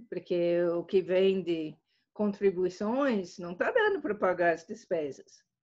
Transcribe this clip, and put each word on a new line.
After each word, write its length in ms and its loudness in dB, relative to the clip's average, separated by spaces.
Porque 520 0
o 80 -2
que 180 4
vem 400 2
de 340 -4
contribuições 1300 -2
não 160 -10
tá 160 -2
dando 300 2
pra 120 -4
pagar 400 2
as 120 -6
despesas. 760 -8